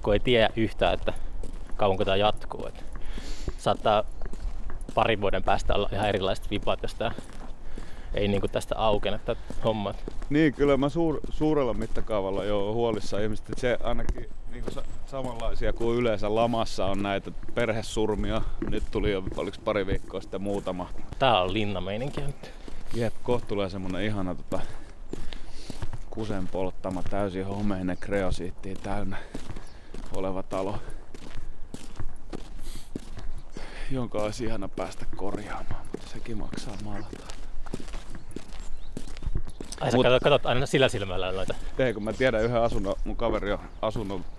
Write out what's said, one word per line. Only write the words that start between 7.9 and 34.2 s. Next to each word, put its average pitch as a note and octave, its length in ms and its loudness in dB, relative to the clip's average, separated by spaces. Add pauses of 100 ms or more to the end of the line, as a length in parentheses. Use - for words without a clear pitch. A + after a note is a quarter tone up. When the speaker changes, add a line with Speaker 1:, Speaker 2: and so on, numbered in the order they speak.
Speaker 1:
ei G2+ 140 2
niinku G2 200 0
tästä - 300 -4
aukene G#2 460 2
tät A#2 140 -2 (260)
hommat. G#2+ 320 0 (340)
Speaker 2:
Niin, D3 240 6
kyllä C#3+ 220 4
mä C#3 120 2
suur-, D#3 320 0 (100)
suurella D3 440 2
mittakaavalla G2+ 720 0
joo G#2 200 2
oon G#2+ 100 -2
huolissaan G#2+ 480 0
ihmistä, G#2+ 300 0
et - 60 0
se A#2+ 240 2
ainakin A2+ 440 4 (260)
niinku A#2+ 180 -4
sa-, B2 120 -2 (240)
samanlaisia A#2 680 0
kuin A#2 260 2
yleensä G#2+ 360 2
lamassa A2+ 520 2
on G2 160 2
näitä G2+ 280 -2 (240)
perhesurmia. G#2+ 880 0 (280)
Nyt - 200 2
tuli G#2 220 2
jo, F#2+ 100 0 (140)
oliks F2+ 220 -4
pari G#2 280 0
viikkoa F#2+ 340 -2
sitten G2 220 -8
muutama. F#2 460 -4 (300)
Speaker 1:
Tää A#2 240 6
on F#2 100 0
linnameininkiä G#2 720 -2
nyt. - 260 -4 (420)
Speaker 2:
Jep, A2+ 280 0
koht A#2 260 0
tulee G2+ 220 0
semmonen F#2 340 -2
ihana G2 300 0
tota, F2+ 260 -2 (1500)
kusen G#2 380 0
polttama, F#2 540 0
täysin G2 440 2
homeinen, G2+ 540 0
kreosiittia F#2+ 840 0
täynnä G2 340 0 (1000)
oleva F#2+ 260 0
talo, G2 360 -2 (3000)
jonka A#2+ 280 0
olisi G#2+ 260 -2